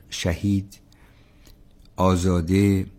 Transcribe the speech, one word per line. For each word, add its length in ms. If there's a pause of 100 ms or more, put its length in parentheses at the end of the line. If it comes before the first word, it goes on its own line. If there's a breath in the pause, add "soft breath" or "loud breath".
(100)
شهید، 680 (1160 soft breath)
آزاده 920 (120)